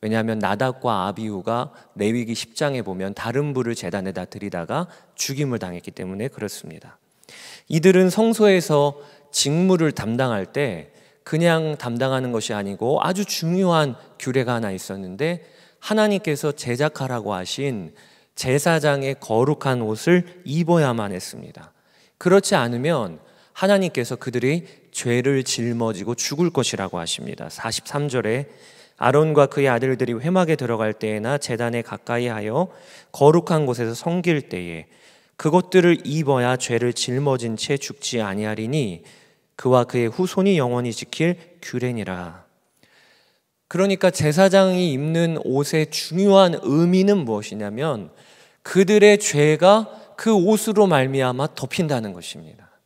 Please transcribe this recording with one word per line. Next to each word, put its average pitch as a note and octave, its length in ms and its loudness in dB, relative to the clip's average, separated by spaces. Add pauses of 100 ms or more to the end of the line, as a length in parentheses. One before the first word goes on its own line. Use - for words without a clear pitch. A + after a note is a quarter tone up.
왜냐하면 A2 380 -2
나답과 G#2 680 -2
아비후가 A2 640 -6 (240)
레위기 A2+ 380 -2
십 - 200 -12
장에 C#3 280 -4
보면 F#2+ 320 -8
다른 C#3 380 -4
불을 A#2 220 -2
제단에다 F#2 520 -6
드리다가 G2+ 600 -6 (300)
죽임을 C3+ 420 -4
당했기 F2+ 320 -10
때문에 G2 380 -8
그렇습니다. - 720 -14 (720)
이들은 F3+ 420 6
성소에서 F#3 920 2 (320)
직무를 E3 600 2
담당할 A2+ 540 -2
때 A#2 460 -6 (320)
그냥 D#3+ 520 0
담당하는 C3 540 -2
것이 A2+ 240 -4
아니고, G#2 480 -2
아주 F#3 220 -2
중요한 E3 720 0 (240)
규례가 B2+ 340 -2
하나 A2+ 160 -4
있었는데, G2 760 -8 (360)
하나님께서 G3 720 0
제작하라고 B2 840 -4
하신 F#2+ 600 -6 (420)
제사장의 C#3 840 0
거룩한 B2+ 640 0
옷을 E3 640 0
입어야만 C#3+ 680 0
했습니다. - 600 -14 (460)
그렇지 G3 360 4
않으면 A#2+ 640 0 (360)
하나님께서 F#3+ 600 0
그들이 B2+ 540 -2 (240)
죄를 B2+ 500 0
짊어지고 A#2 720 -4
죽을 D#3 360 -2
것이라고 G2 500 -2
하십니다. - 480 -8
사십삼 - 600 -6
절에 B2 380 -2 (500)
"아론과 D3 500 4
그의 C#3 220 0
아들들이 B2 440 0
회막에 D#3+ 420 0
들어갈 A2+ 380 -2
때에나 A2 460 -4
제단에 A#2+ 440 -4
가까이하여 A#2+ 840 -4 (420)
거룩한 D#3 560 4
곳에서 A#2 280 -4
섬길 E3+ 540 -2
때에 F2 380 -10 (500)
그것들을 F3 680 4
입어야 C3+ 520 0
죄를 A#2+ 360 -2
짊어진 B2 640 -2
채 C#3+ 200 -4
죽지 - 440 -6
아니하리니 G#2+ 840 -4 (520)
그와 B2+ 280 4
그의 A#2+ 240 -2
후손이 F#3 500 0
영원히 B2 340 -2
지킬 E3+ 460 -2 (240)
규례니라." F#2 840 -6 (1200)
그러니까 F#3+ 420 2
제사장이 F3+ 840 4
입는 D#3+ 520 0
옷의 D3 460 0
중요한 F#3+ 720 4
의미는 F3+ 640 4
무엇이냐면, G#2+ 840 -6 (520)
그들의 G#3 560 6
죄가 E3+ 960 2
그 A3+ 180 2
옷으로 G#3 520 4
말미암아 C3+ 680 0
덮인다는 C3 580 -4
것입니다. - 580 -18 (160)